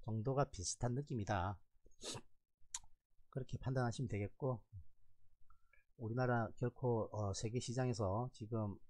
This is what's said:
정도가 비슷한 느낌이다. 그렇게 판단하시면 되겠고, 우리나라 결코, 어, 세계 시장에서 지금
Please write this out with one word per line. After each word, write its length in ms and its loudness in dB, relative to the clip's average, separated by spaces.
정도가 400 4
비슷한 500 0
느낌이다. 640 2
그렇게 280 -4
판단하시면 500 2
되겠고, 520 0
우리나라 580 2
결코, 560 2
어, 220 0
세계 260 0
시장에서 720 2
지금 440 0